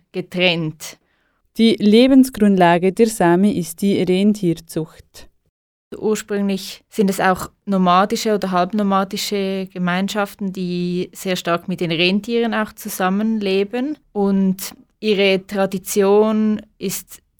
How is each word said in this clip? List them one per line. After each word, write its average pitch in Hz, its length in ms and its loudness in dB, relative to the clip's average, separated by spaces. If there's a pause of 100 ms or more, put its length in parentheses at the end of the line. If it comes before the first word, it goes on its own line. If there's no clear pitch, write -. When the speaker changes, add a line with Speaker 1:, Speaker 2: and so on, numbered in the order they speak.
(100)
Speaker 1:
getrennt. 180 880 -2 (600)
Speaker 2:
Die 220 200 4
Lebensgrundlage 208 1120 4
der 220 140 2
Sami 190 460 2
ist - 300 -6
die 196 200 0
Rentierzucht. 180 1300 -2 (680)
Speaker 1:
Ursprünglich 202 920 -4
sind 196 200 0
es 190 120 -4
auch 180 300 0 (160)
nomadische 196 680 2
oder 196 160 -4
halbnomadische 196 1200 -2
Gemeinschaften, 190 800 -4
die 175 600 -4
sehr 185 240 -6
stark 170 320 -4
mit 180 120 -6
den 170 120 -2
Rentieren 208 600 0
auch 214 200 -4
zusammenleben. 208 1200 -2 (140)
Und 196 640 0 (240)
ihre 190 480 0
Tradition 208 1160 0 (160)
ist - 420 -10 (200)